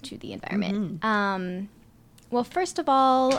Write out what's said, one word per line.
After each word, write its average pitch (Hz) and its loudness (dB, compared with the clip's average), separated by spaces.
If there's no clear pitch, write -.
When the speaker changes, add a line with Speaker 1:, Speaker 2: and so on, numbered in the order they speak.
Speaker 1:
to - -14
the - -12
environment. 196 -4
Speaker 2:
Mm-hmm. 220 -4
Speaker 1:
Um, 196 -2
well, 240 0
first 349 -2
of 311 -2
all, 262 4